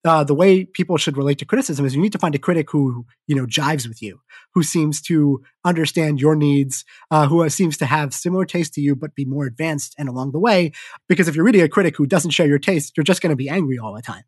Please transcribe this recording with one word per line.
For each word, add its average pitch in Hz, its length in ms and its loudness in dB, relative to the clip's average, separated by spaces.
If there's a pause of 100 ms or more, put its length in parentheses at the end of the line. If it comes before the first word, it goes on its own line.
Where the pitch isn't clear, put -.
uh, 160 180 4
the 143 140 2
way 190 280 4
people 175 340 -2
should 143 180 -2
relate 143 220 0
to 135 60 -12
criticism 160 400 -2
is 131 80 0
you 143 80 -2
need 208 120 0
to 208 60 -8
find 147 180 0
a - 20 -2
critic 165 320 0
who, 127 340 -2 (220)
you 147 80 -2
know, 131 100 0
jives 139 440 -2
with 110 120 -16
you, 98 200 -14 (340)
who 175 80 4
seems 151 380 0
to 147 420 0 (220)
understand 160 560 0
your 156 160 4
needs, 139 480 0 (260)
uh, 151 160 4
who, 165 160 2
uh, 156 60 2
seems 160 280 -2
to 143 100 -4
have 147 280 -2
similar 180 300 -2
taste 170 300 -4
to 147 60 -6
you, 143 140 2
but 151 220 -8
be 143 80 -6
more 135 220 -4
advanced 147 520 -8
and 139 100 -6
along 127 220 -6
the 143 80 -6
way. 180 320 2 (380)
Because 170 180 4
if 156 80 -2
you're 160 100 2
reading 208 180 6
a 151 60 4
critic 175 280 2
who 147 100 0
doesn't 160 240 0
share 165 160 2
your 143 140 4
taste, 165 360 -2
you're 156 60 0
just 180 180 2
gonna 160 140 0
be 131 140 -4
angry 143 300 -4
all 110 140 -12
the 110 100 -14
time. 98 240 -14